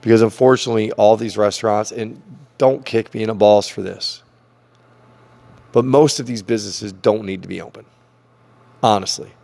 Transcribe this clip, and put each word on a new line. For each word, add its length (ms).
Because 200
unfortunately, 720
all 240
these 200
restaurants, 540
and 300
don't 280
kick 280
me 100
in 40
the 80
balls 320
for 140
this, 420
but 80
most 380
of 40
these 160
businesses 520
don't 320
need 160
to 80
be 100
open, 260
honestly. 500